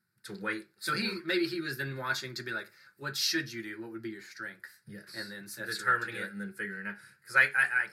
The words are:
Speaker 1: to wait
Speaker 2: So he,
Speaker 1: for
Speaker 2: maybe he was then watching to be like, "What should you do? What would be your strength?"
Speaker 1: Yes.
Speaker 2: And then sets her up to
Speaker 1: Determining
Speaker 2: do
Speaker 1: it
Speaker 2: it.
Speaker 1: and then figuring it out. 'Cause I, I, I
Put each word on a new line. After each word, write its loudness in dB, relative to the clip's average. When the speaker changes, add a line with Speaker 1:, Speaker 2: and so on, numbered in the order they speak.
Speaker 1:
to -8
wait -2
Speaker 2:
So 0
he, 2
Speaker 1:
for -2
Speaker 2:
maybe 4
he 0
was -2
then -2
watching -2
to -6
be -4
like, -2
"What -4
should 2
you -6
do? -6
What -8
would -8
be -4
your -10
strength?" -12
Speaker 1:
Yes. -14
Speaker 2:
And -6
then -10
sets -4
her 6
up 2
to -2
Speaker 1:
Determining -4
Speaker 2:
do -4
Speaker 1:
it -2
Speaker 2:
it. -6
Speaker 1:
and -6
then -4
figuring -6
it -4
out. -8
'Cause 2
I, 12
I, 6
I -6